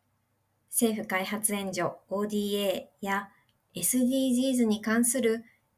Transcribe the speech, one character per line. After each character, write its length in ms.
政 320
府 40
開 180
発 280
援 200
助、 180
オ 140
ー 40
デ 100
ィ 140
ー 100
エ 300
ー 40
や 240
エ 80
ス 160
デ 60
ィ 260
ー 40
ジ 60
ー 20
ズ 100
に 160
関 240
す 160
る 220